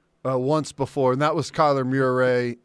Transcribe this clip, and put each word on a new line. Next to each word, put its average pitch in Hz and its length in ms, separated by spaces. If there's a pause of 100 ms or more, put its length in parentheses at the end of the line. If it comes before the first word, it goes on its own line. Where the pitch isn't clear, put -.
(280)
uh, 131 100
once 143 340
before, 131 400
and 135 100
that 156 120
was 151 160
Kyler 143 360
Murray, 127 800